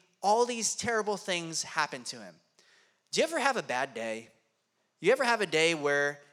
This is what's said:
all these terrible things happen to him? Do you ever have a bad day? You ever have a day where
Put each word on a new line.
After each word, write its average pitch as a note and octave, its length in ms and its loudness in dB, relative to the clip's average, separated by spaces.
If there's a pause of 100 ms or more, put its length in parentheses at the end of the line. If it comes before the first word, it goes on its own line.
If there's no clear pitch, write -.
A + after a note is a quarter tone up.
(200)
all A3+ 260 4
these A3+ 300 -2
terrible G#3+ 400 0
things E3+ 480 -4
happen C#3+ 400 -4
to A#2+ 160 -12
him? F2+ 200 -18 (720)
Do F3+ 100 0
you C#4+ 40 6
ever D#4+ 160 -2
have C4 160 2
a E3+ 80 -4
bad B2+ 300 -4
day? A2+ 360 -6 (720)
You E3+ 100 4
ever C4+ 140 4
have A#3 160 2
a G3 60 0
day D#3+ 280 2
where C#3+ 480 0 (100)